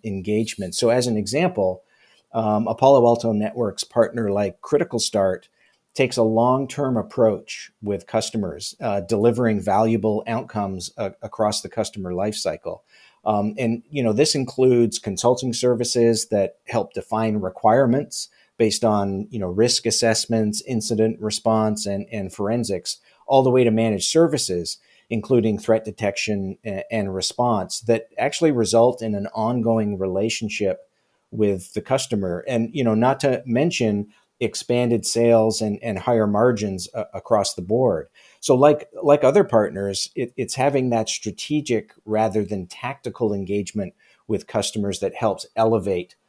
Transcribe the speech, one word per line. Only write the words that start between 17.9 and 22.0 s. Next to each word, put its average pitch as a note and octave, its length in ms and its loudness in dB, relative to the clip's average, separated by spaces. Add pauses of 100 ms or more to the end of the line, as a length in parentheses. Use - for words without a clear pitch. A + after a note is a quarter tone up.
based A2+ 260 2
on, G2+ 460 0
you A2 80 -8
know, F#2 100 -4
risk A2 380 2
assessments, A2 800 0
incident A2 520 -2
response, G#2+ 680 0
and, G2+ 260 -6